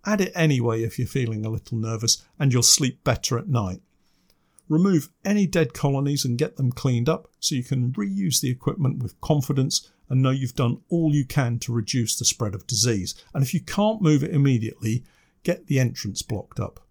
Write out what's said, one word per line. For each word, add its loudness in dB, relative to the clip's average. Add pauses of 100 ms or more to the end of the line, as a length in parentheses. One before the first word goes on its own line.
Add 2
it 0
anyway 2
if -4
you're -2
feeling -4
a -4
little -6
nervous, -2 (120)
and 4
you'll 4
sleep 2
better 0
at -6
night. -2 (840)
Remove 2 (160)
any 2
dead 0
colonies 0
and 0
get -2
them 0
cleaned 0
up -2 (120)
so -2
you -2
can -2
reuse -2
the -2
equipment -2
with -8
confidence 0 (200)
and 2
know 4
you've -4
done 0
all 2
you 2
can -2
to -6
reduce -2
the -4
spread -2
of -14
disease. -2 (180)
And 0
if -2
you -2
can't -2
move 4
it -6
immediately, 0 (400)
get -4
the 2
entrance -2
blocked -8
up. -8 (120)